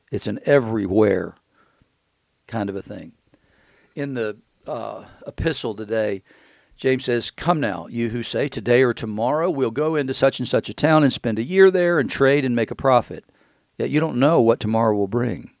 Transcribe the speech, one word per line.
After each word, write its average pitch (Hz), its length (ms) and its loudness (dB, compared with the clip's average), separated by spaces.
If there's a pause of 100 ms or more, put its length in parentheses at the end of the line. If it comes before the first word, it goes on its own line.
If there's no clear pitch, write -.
(120)
It's 104 140 -4
an 104 180 -6
everywhere 104 920 2 (1120)
kind 104 220 -4
of 98 80 -6
a 95 60 -8
thing. 87 300 -16 (840)
In 143 160 -6
the, 110 240 -4 (300)
uh, 107 380 -8 (220)
epistle 135 480 -4
today, 107 480 -2 (540)
James 131 300 0
says, 120 260 -2
"Come 170 260 0
now, 95 300 -4
you 117 220 -2
who 120 120 -4
say, 120 240 -2
'Today 123 380 2
or 120 100 2
tomorrow 127 560 -2
we'll 131 220 0
go 156 240 -2
into 131 180 -2
such 135 240 2
and 117 80 -4
such 120 220 0
a 104 40 -8
town 156 300 4
and 135 100 4
spend 110 240 -4
a 113 60 0
year 185 300 2
there 175 260 2
and 120 100 0
trade 139 360 2
and 123 100 -2
make 117 160 0
a 120 60 -10
profit.' 123 480 0 (520)
Yet 123 140 -4
you 143 80 0
don't 151 220 -2
know 151 200 4
what 113 200 4
tomorrow 110 340 2
will 101 140 0
bring." 113 420 -4 (100)